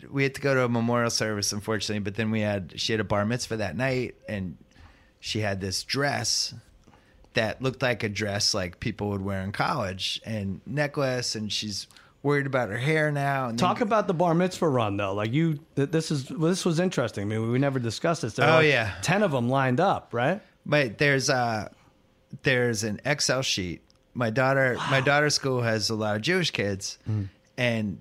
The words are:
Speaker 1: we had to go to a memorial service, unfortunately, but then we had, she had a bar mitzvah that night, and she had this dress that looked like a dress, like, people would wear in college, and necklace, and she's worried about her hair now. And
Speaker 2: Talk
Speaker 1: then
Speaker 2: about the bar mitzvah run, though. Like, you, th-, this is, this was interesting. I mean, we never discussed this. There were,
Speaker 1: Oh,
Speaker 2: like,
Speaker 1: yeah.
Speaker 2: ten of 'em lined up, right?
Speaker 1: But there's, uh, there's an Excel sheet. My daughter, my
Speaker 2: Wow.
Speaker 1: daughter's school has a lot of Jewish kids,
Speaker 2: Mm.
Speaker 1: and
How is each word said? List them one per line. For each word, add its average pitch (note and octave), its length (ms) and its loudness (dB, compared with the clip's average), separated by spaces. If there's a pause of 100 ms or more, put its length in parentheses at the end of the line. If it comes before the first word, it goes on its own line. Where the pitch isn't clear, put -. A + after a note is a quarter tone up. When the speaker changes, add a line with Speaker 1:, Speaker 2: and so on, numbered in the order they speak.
Speaker 1:
we C#3 140 0
had C3+ 120 0
to - 60 -14
go C#3 140 2
to B2+ 80 4
a A#2+ 60 2
memorial A#2 420 2
service, G#2+ 400 -2
unfortunately, G#2 480 -2
but G2 160 -6
then A2 160 -2
we A2 80 0
had, G#2 400 -2
she - 140 -2
had A2 80 2
a - 20 0
bar G2+ 220 0
mitzvah A#2 320 -2
that F#2+ 180 -4
night, B2+ 400 -2 (140)
and F#2+ 260 -6 (640)
she - 220 -4
had G2+ 180 0
this F#2+ 240 -4
dress B2 680 -2 (800)
that A2+ 280 -2
looked C3 220 -2
like A#2+ 180 0
a G#2+ 80 0
dress, G2+ 460 -2
like, F2+ 240 -4
people G#2 300 -4
would G2+ 120 -2
wear G2 220 -4
in G2 80 -4
college, A2 720 -4
and G2 400 -6
necklace, C#3 680 -2
and G#2+ 180 -6
she's G#2 320 -6 (380)
worried C#3+ 240 0
about B2+ 220 0
her G#2 100 -4
hair D3+ 320 0
now. C#3 360 -2
And A#2 120 -4
Speaker 2:
Talk F#3+ 180 2
Speaker 1:
then A#3+ 100 0
Speaker 2:
about G#3+ 200 2
the G3 80 2
bar E3 180 2
mitzvah F3+ 340 2
run, A2+ 300 2
though. G2 160 0
Like, G#2+ 200 -2
you, D#3 260 2 (160)
th-, C#3 160 0
this D#3+ 180 0
is, C#3 200 -2
this F3+ 360 0
was E3+ 140 2
interesting. C#3+ 440 0
I G#2+ 140 -2
mean, A2+ 140 0
we B2 80 2
never C#3 180 2
discussed B2+ 460 -2
this. A2 100 -4
There C3+ 140 2
were, D#3 60 8
Speaker 1:
Oh, - 20 8
Speaker 2:
like, D#3 120 6
Speaker 1:
yeah. A2+ 360 2
Speaker 2:
ten G3 180 2
of E3+ 140 2
'em A#2+ 140 0
lined C3 300 2
up, E3+ 360 0
right? C#3+ 260 0 (240)
Speaker 1:
But C3+ 320 2
there's, C#3 320 4
uh, A#2+ 400 0 (720)
there's B2 420 2
an G#2 220 -4
Excel C3+ 380 0
sheet. F2+ 400 -4 (320)
My A#2+ 160 0
daughter, C3 440 4 (140)
my C3+ 100 4
Speaker 2:
Wow. B2+ 60 2
Speaker 1:
daughter's D3 300 4
school C3 260 0
has A2 300 0
a A2+ 40 -2
lot G#2+ 200 0
of G#2+ 80 -2
Jewish E3+ 260 0
kids, G2+ 480 -4 (100)
Speaker 2:
Mm. G#2+ 200 -2 (280)
Speaker 1:
and A2+ 460 0